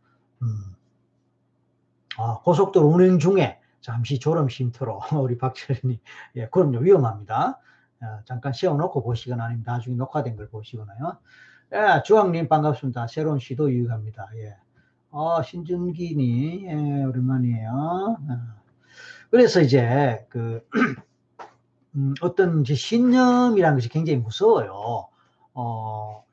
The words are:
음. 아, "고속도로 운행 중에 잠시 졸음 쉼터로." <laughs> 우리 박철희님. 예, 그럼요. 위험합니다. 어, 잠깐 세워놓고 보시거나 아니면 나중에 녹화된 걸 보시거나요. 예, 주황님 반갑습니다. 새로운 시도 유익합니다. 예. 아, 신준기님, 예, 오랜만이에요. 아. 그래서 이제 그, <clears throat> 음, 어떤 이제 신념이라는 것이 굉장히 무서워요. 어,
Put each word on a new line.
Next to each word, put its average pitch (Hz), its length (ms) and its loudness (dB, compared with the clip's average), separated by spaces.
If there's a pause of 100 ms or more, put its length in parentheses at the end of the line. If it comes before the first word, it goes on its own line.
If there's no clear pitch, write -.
(420)
음. 120 60 -4 (1700)
아, 113 260 -6
"고속도로 175 440 4
운행 180 320 6
중에 170 400 2 (220)
잠시 120 380 -4
졸음 151 280 0
쉼터로." 120 520 -6
<laughs> 156 220 -4
우리 120 160 -2
박철희님. 123 600 -4 (400)
예, 117 100 -8
그럼요. 143 320 2
위험합니다. 131 800 0 (420)
어, 110 240 -12
잠깐 127 280 -8
세워놓고 151 500 -2
보시거나 120 420 -6
아니면 117 200 -6
나중에 120 320 -6
녹화된 131 400 -6
걸 107 100 -14
보시거나요. 110 720 -12 (560)
예, 202 300 2
주황님 180 440 4
반갑습니다. 143 600 0
새로운 151 320 -2
시도 135 320 -2
유익합니다. 107 640 -4
예. 107 180 -16 (640)
아, 160 240 0
신준기님, 170 1300 -4
예, 147 360 -2
오랜만이에요. 131 1120 -2 (120)
아. 120 260 -8 (760)
그래서 233 300 6
이제 123 680 2
그, 117 420 -8
<clears throat> - 1200 -8
음, 139 260 0
어떤 175 400 2
이제 135 140 0
신념이라는 247 1040 4
것이 117 100 -2
굉장히 156 320 0
무서워요. 113 880 0 (460)
어, 110 800 -8